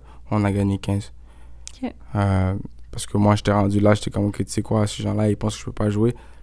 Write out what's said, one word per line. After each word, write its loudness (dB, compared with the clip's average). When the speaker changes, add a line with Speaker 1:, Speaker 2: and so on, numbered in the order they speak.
Speaker 1:
on 2
a 2
gagné 0
quinze. -4
Speaker 2:
Ok. -8
Speaker 1:
Euh, 2
parce -8
que -2
moi, 6
j'étais 0
rendu 4
là, 8
j'étais 2
comme, « 0
Ok, -4
tu -2
sais -4
quoi, 2
ces -8
gens-là, 2
ils 2
pensent -4
que -12
je -10
peux -8
pas 0
jouer. » 2